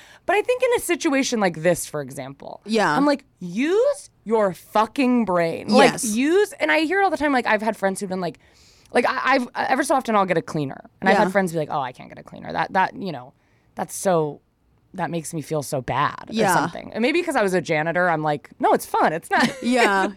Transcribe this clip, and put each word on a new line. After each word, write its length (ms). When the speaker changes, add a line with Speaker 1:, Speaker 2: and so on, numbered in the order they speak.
Speaker 1:
But 100
I 60
think 200
in 140
a 40
situation 600
like 240
this, 240
for 140
example, 640
Speaker 2:
Yeah. 300
Speaker 1:
I'm 100
like, 200
"Use 680
your 300
fucking 720
brain." 440
Like, 220
Speaker 2:
Yes. 140
Speaker 1:
use, 480
and 180
I 100
hear 200
it 20
all 80
the 60
time, 140
like, 160
I've 160
had 140
friends 220
who've 100
been 120
like, 180
like, 160
I, 120
I've, 200
ever 280
so 120
often 200
I'll 100
get 120
a 40
cleaner. 480
And 80
I've 60
Speaker 2:
Yeah. 100
Speaker 1:
had 60
friends 200
be 80
like, 120
"Oh, 100
I 100
can't 180
get 80
a 60
cleaner." 300
That, 200
that, 220
you 160
know, 220
that's 200
so 460
that 160
makes 220
me 80
feel 220
so 180
bad 480
Speaker 2:
Yeah. 220
Speaker 1:
or 40
something. 380
And 80
maybe 200
'cause 140
I 80
was 100
a 80
janitor, 480
I'm 140
like, 260
"No, 140
it's 120
fun. 280
It's 180
not." 260
<laughs> 60
Speaker 2:
Yeah, 540